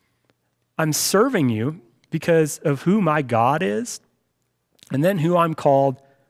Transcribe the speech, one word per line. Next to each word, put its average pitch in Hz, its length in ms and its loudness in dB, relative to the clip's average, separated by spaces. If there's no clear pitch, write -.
I'm 156 160 0
serving 196 560 0
you 120 320 -4
because 160 480 0
of 143 240 -4
who 202 180 2
my 156 220 0
God 120 380 0
is 214 380 -6
and 139 120 0
then 190 140 0
who 165 180 0
I'm 165 200 0
called 139 440 2